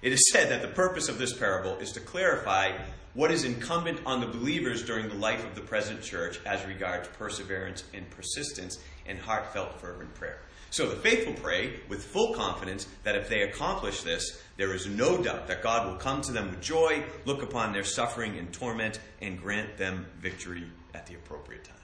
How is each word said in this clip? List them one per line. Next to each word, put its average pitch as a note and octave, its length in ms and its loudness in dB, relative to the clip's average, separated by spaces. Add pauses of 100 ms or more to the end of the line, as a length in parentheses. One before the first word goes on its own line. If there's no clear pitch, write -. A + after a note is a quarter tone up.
It B2+ 120 4
is - 200 10
said E3+ 160 8
that B2 140 2
the A#2+ 60 -2
purpose F3+ 420 2
of - 80 -2
this B2+ 180 0
parable F#2+ 400 2
is F#2+ 160 -6
to - 80 -8
clarify G#2+ 720 4 (420)
what C3+ 160 6
is D#3+ 140 4
incumbent E3 640 0
on B2+ 140 2
the A#2 60 0
believers B2 580 0
during A2 220 -2
the G2+ 80 -6
life A2 300 2
of - 100 -8
the G2+ 60 -8
present G#2+ 420 -2
church F2 440 -4
as G2 200 0
regards F#2 420 -2
perseverance F#2 840 -6
and F#2 180 -10
persistence F#2 680 -8 (280)
and F#2+ 120 -8
heartfelt G#2 600 -2
fervent F2 360 -10
prayer. - 260 -8 (300)
So - 180 0
the - 80 -2
faithful A3 380 4
pray F#2 440 0 (120)
with G2 120 -6
full A3+ 320 4
confidence F#2+ 540 -2 (160)
that G#2 100 4
if G2 140 0
they G#2+ 140 4
accomplish A2+ 580 0
this, - 420 -2 (140)
there G2 180 2
is F#2 120 -4
no B2 360 4
doubt - 260 -2
that - 140 -2
God A#2 240 4
will F#2 120 -4
come C#3 240 0
to C#3 100 -2
them G#2 180 -2
with F#2 120 -8
joy, D#3 420 4 (220)
look C3+ 160 0
upon A2 320 0
their G2 100 0
suffering A2+ 540 0
and F2+ 120 -8
torment, A2+ 480 -2 (220)
and F#2+ 180 -6
grant G#2 380 -2
them F#2 300 -2 (120)
victory F2 460 -6 (300)
at D#2+ 120 -12
the F2 80 -14
appropriate - 500 -14
time. - 180 -18